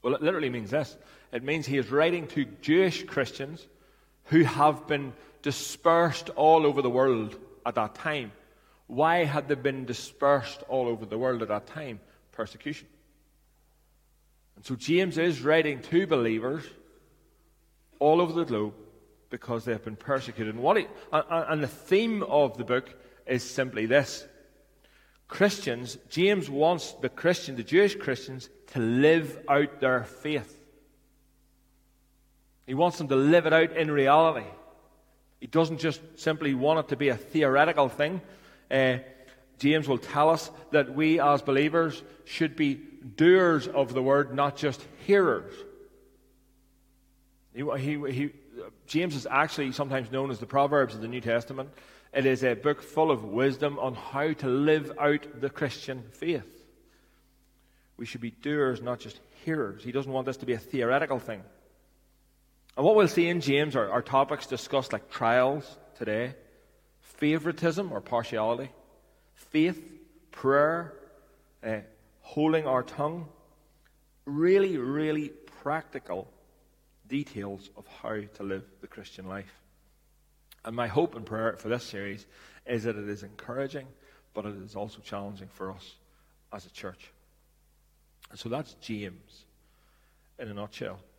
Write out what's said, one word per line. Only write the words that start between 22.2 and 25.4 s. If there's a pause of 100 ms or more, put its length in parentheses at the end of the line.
of
the
book (300)
is
simply
this. (1000)
Christians, (120)